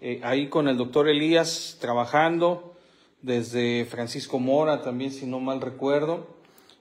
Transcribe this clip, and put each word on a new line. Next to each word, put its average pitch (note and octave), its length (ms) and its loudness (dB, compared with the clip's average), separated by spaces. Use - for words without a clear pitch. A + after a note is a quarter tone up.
eh, B2+ 240 -6
ahí C3+ 240 0
con D3+ 180 2
el C3 100 2
doctor C3+ 320 2
Elías D#3+ 680 2
trabajando, E3 920 2
desde A#2+ 640 0
Francisco A#2+ 520 -6
Mora C#3+ 440 2
también, C3 280 -4
si C3+ 160 -10
no B2+ 140 -6
mal C3 220 -4
recuerdo, C#3+ 640 -2